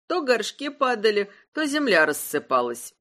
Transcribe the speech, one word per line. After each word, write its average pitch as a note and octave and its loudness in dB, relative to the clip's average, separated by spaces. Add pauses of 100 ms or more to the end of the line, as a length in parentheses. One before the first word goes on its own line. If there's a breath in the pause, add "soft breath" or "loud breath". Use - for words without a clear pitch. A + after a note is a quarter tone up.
То E4+ -2
горшки B3 -2
падали, G#3+ 0 (220 loud breath)
то D#4 -2
земля C4 4
рассыпалась, C3 -2